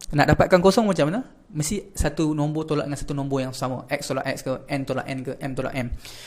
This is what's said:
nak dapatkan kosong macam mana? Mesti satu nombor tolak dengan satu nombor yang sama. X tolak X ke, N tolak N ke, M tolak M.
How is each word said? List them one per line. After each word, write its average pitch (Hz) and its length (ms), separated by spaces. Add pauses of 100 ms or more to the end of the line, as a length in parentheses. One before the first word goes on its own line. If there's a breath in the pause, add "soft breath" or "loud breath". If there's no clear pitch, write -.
(180)
nak 143 160
dapatkan 165 240
kosong 190 320
macam 160 240
mana? 233 80 (320)
Mesti 151 400
satu 151 400
nombor 151 320
tolak 147 240
dengan 143 80
satu - 160
nombor 139 320
yang 127 80
sama. 127 320
X - 240
tolak 131 160
X 135 160
ke, - 240
N 143 200
tolak 127 200
N 135 160
ke, 127 160
M 135 160
tolak 131 240
M. 120 160 (340 loud breath)